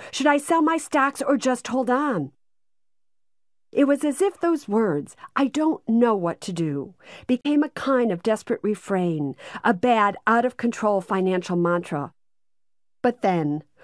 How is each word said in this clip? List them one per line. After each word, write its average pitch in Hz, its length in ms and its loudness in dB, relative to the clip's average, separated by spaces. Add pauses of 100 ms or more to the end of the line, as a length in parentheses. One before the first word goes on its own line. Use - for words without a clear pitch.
(100)
Should 269 160 -2
I 294 120 4
sell 330 220 0
my 320 160 2
stocks 277 460 0
or 285 140 2
just 247 320 -2
hold 240 200 -2
on?" 247 440 0 (1400)
It 285 140 2
was 277 200 2
as 294 160 -2
if 392 200 -2
those 339 260 -2
words, 202 480 -2 (220)
"I 277 100 2
don't 311 420 -2
know 226 280 4
what 170 260 -4
to 196 100 -8
do," 160 420 -4 (340)
became 294 340 2
a 302 80 -4
kind 247 400 0
of 175 140 -4
desperate 220 400 -2
refrain, 175 720 -2 (260)
a 233 100 4
bad, 208 440 2 (100)
out-of-control 226 760 0
financial 185 560 0
mantra. 175 560 -2 (880)
But 240 200 0
then, 156 400 0 (220)